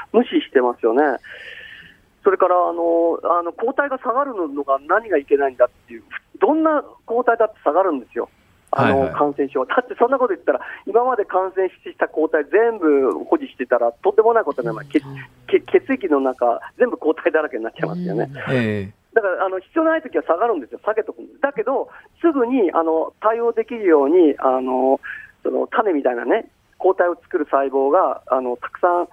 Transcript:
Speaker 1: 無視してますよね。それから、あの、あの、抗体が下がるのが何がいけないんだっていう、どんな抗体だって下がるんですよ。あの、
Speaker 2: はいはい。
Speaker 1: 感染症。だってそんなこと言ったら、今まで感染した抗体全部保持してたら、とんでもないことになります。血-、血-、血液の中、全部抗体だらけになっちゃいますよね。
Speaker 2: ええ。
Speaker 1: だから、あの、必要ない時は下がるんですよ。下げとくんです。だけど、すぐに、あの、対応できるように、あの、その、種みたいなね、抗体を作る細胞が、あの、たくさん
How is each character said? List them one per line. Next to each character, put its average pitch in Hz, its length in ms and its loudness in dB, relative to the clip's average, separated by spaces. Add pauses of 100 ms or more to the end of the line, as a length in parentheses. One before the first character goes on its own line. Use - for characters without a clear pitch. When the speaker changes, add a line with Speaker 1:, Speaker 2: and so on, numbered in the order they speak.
(120)
Speaker 1:
無 240 120 4
視 - 60 -6 (120)
し - 100 -10
て 131 100 4
ま 123 160 0
す - 80 -4
よ 110 80 2
ね。 135 80 2 (1200)
そ 202 60 4
れ 185 80 2
か 180 120 4
ら、 180 60 4
あ 170 180 2
の、 170 460 2 (200)
あ - 20 -4
の、 170 120 -6
抗 247 200 -4
体 285 140 0
が 269 120 -6
下 247 120 -6
が 269 140 0
る 269 80 -8 (200)
の 143 100 -6
が 135 240 0
何 214 220 0
が 170 80 2
い 139 60 0
け 139 140 2
な 139 120 2
い 127 40 -14
ん 123 40 -20
だ 123 80 4
っ - 40 2 (180)
て 123 60 -20
い 113 40 -14
う、 104 60 -20 (360)
ど 226 140 4
ん 320 80 2
な 311 220 2 (220)
抗 240 180 -2
体 233 140 2
だ 220 80 4
っ 214 80 -2
て - 100 -20
下 147 80 0
が 175 120 2
る 180 100 0
ん 131 80 -4
で 110 100 -16
す - 60 -10
よ。 110 120 -6 (420)
あ 120 180 2
の、 135 100 2
Speaker 2:
は 135 60 2
い - 40 -2
は - 20 -10
い。 - 40 -10
Speaker 1:
感 147 180 0
染 143 160 -2
症。 131 160 -2
だ - 160 -2
っ - 60 -2
て 196 100 -10
そ 233 100 4
ん 262 40 2
な 269 80 0
こ 254 80 0
と 190 80 -2
言 - 60 -14
っ - 40 -12
た 143 80 2
ら、 - 80 -2 (240)
今 220 180 2
ま 254 120 0
で 202 100 -2
感 185 300 -2
染 190 140 0
し - 40 -20 (240)
た 160 100 0
抗 156 220 -2
体 151 160 0
全 220 320 2
部 143 340 2 (140)
保 165 120 0
持 135 100 -4
し - 100 -18
て 127 80 -6
た 120 140 2
ら、 117 120 0
と - 200 -2
ん - 40 0
で 220 60 -2
も 226 120 2
な 220 80 2
い - 20 0
こ 143 100 -4
と - 80 -6
に 117 60 -2
な 113 60 -4
り 110 40 -10
ま 139 60 -14
す。 139 60 -20
血-、 151 120 0 (460)
血-、 - 140 2 (260)
血 139 60 0
液 - 140 -6
の 147 120 2
中、 123 400 0 (180)
全 240 120 2
部 170 80 -8
抗 160 180 0
体 - 160 -2
だ 156 100 2
ら 151 80 -4
け - 80 -8
に 110 60 -6
な 113 80 -6
っ - 20 -20
ち - 80 -10
ゃ 165 60 -4
い - 20 -2
ま 175 60 -6
す 175 60 -6
よ 175 120 -6
ね。 120 160 -4 (220)
Speaker 2:
え 107 420 -2
え。 - 60 -20 (160)
Speaker 1:
だ 226 80 2
か 202 60 -2
ら、 180 180 -2
あ 190 40 -2
の、 190 100 -6
必 - 160 -20
要 320 80 2
な 320 140 2
い 311 40 -4
時 254 160 -6
は 147 60 -2
下 165 140 0
が 226 100 0
る 220 80 0
ん 302 40 -4
で 233 80 -10
す - 40 -20
よ。 - 140 -14
下 208 80 -2
げ 220 100 0
と - 100 -8
く - 80 -16
ん - 60 -16
で - 60 -20
す。 - 80 -20
だ 285 100 0
け - 120 -6
ど、 233 260 -4 (320)
す 330 100 4
ぐ 269 140 2
に、 233 280 2
あ 165 100 2
の、 160 380 -2
対 226 200 0
応 233 120 0
で 226 120 -2
き 240 100 -10
る 214 100 -4
よ 156 180 6
う 135 60 2
に、 165 280 6
あ 131 240 0
の、 131 380 0 (440)
そ - 60 -4
の、 131 180 -2
種 208 260 0
み 139 100 -2
た 131 80 2
い 120 40 -4
な 120 100 -6
ね、 196 220 -2 (300)
抗 185 160 2
体 180 160 2
を 170 60 -4
作 - 220 -8
る 151 80 -2
細 139 220 0
胞 135 220 0
が、 160 380 0
あ 131 120 0
の、 123 180 -4
た - 120 -12
く - 100 -18
さ 185 80 2
ん 175 260 0